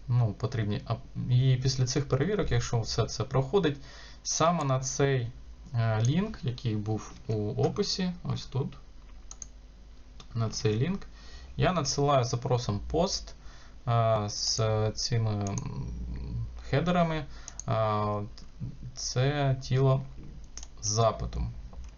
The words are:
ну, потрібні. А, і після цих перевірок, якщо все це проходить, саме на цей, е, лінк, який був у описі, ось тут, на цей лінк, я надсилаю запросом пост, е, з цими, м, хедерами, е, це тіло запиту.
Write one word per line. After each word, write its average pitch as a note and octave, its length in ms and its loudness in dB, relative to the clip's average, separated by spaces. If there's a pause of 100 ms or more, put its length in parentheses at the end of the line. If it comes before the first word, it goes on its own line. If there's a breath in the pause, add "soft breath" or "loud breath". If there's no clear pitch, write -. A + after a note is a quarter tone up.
ну, A#2+ 260 4
потрібні. G#2+ 540 -2
А, A#2 80 -2 (340)
і B2+ 340 6
після C3 220 2
цих C3+ 240 0
перевірок, E3 420 2
якщо A#2+ 280 2
все - 260 0
це - 180 -4
проходить, C3+ 540 2 (460 loud breath)
саме E3 400 2
на C3 160 2
цей, C3+ 520 2 (420)
е, A2+ 300 2
лінк, F#3+ 400 2
який A#2+ 320 -2
був G#2+ 360 -2 (160)
у G#2+ 360 0
описі, F#3 480 0 (120)
ось B2 220 -4
тут, - 320 -4 (1600)
на A2+ 140 -2
цей G#2+ 260 2
лінк, E3+ 320 0 (500 loud breath)
я D#3+ 160 4
надсилаю C#3+ 500 4
запросом A#2+ 560 0 (120)
пост, - 440 0 (520 loud breath)
е, A2+ 420 4
з A2 600 2
цими, A2+ 400 0
м, G2+ 560 -2 (840)
хедерами, D#3+ 560 2 (420 loud breath)
е, G#2+ 380 2 (880)
це C#3 680 2
тіло C3+ 400 4 (800)
запиту. G#2+ 640 2 (540)